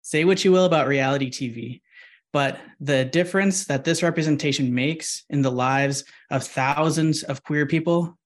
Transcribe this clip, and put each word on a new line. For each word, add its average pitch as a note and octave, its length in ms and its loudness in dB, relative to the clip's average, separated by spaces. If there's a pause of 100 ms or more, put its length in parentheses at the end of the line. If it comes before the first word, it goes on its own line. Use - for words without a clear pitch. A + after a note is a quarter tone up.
Say D#3 240 0
what F#3 180 2
you F#3+ 80 4
will F#3 140 6
about D#3+ 240 2
reality C3+ 400 0
T B2 220 -8
V, A#2+ 320 -12 (500)
but C#3 260 0 (220)
the C3+ 240 2
difference F3+ 640 0
that C#3 180 -2
this E3 180 0
representation D3 720 0
makes C#3+ 540 -4
in C#3+ 140 0
the C3 100 2
lives C3+ 520 0 (260)
of C3+ 120 -2
thousands D3+ 800 0
of C3 200 -8
queer D3 240 -2
people E3+ 600 -2